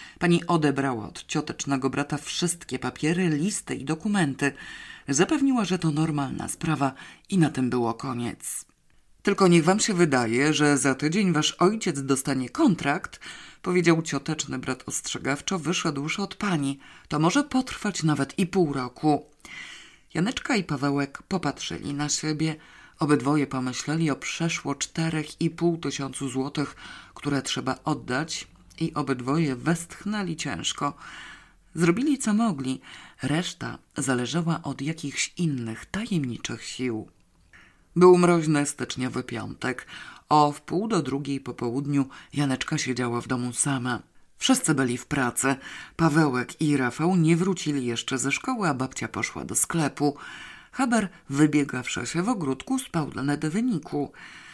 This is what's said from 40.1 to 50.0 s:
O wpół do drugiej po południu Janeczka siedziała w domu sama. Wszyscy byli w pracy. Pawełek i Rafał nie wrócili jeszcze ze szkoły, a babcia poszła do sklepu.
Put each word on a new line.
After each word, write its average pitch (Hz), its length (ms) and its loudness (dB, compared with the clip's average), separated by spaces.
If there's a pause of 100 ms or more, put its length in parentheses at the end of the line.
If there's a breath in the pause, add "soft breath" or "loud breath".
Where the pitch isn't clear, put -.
O 147 240 6
wpół 180 360 -4
do 190 140 2
drugiej 139 380 -2
po 127 140 -8
południu 139 540 0 (240 loud breath)
Janeczka 139 460 -2
siedziała 120 420 -2
w - 80 -8
domu 123 240 -2
sama. 123 500 -2 (360)
Wszyscy 262 360 4
byli 127 240 0
w - 80 -16
pracy. 135 500 0 (400 loud breath)
Pawełek 147 640 2
i 147 160 2
Rafał 151 400 2
nie 165 200 6
wrócili 160 500 0
jeszcze 120 320 -2
ze 131 140 -2
szkoły, 220 360 -2
a 139 60 2
babcia 127 340 -4
poszła - 360 -6
do - 100 -6
sklepu. 147 640 0 (560 loud breath)